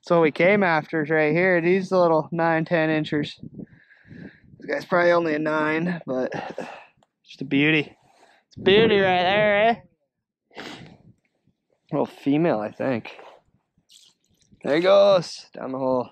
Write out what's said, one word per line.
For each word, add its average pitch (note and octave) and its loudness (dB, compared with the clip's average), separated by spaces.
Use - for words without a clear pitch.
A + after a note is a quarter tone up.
So E3+ 2
we D#3+ 2
came G3 2
after D#3+ -2
is C#3 -8
right D#3 2
here. F3 2
These F#3 0
little E3 2
nine, E3 0
ten D#3+ 0
inchers. D#3 -4
This - -16
guy's - -4
probably F3 2
only E3+ 0
a D3+ -4
nine, D#3 -2
but B2+ -4
just - -18
a C#3 -8
beauty. C#3+ 0
It's - -20
a - -16
beauty G#3 4
right F#3 2
there, G3+ 2
eh? - -16
Little C#3+ -2
female, C#3+ -2
I G#2+ -8
think. A#2+ -6
There C3 0
he E3 2
goes, G3 4
down - -10
the C3 -8
hole. C3 -2